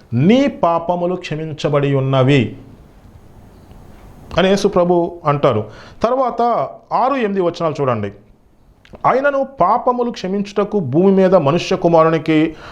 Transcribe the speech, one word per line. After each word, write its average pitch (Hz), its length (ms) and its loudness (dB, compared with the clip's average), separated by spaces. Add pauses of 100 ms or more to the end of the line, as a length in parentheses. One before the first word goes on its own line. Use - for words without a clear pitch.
(140)
నీ 214 340 4
పాపములు 175 680 -2
క్షమించబడి 151 800 -4
ఉన్నవి" 135 600 2 (1800)
అని 185 100 2
యేసు 196 200 0
ప్రభు 175 580 0
అంటారు. 143 400 0 (380)
తర్వాత 233 640 0 (240)
ఆరు, 247 220 0
ఎనిమిది 202 260 -2
వచనాలు 170 400 -2
చూడండి. 107 300 -2 (960)
"అయినను 269 420 0 (140)
పాపములు 240 500 0
క్షమించుటకు 202 680 -4
భూమి 165 320 2
మీద 190 240 4
మనుష్య 170 400 2
కుమారునికి 160 800 2 (160)